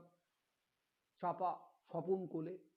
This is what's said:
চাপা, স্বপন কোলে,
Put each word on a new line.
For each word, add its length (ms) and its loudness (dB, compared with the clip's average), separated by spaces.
চাপা, 300 2
স্বপন 440 2
কোলে, 200 -2